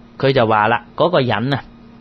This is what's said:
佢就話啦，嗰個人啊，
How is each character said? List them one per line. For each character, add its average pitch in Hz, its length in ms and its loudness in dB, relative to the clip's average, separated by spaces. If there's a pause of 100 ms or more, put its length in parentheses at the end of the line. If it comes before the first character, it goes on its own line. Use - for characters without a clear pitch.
(180)
佢 135 140 0
就 127 140 2
話 107 220 2
啦， 117 160 -2 (120)
嗰 165 140 0
個 175 100 0
人 117 320 -2
啊， - 120 -6 (360)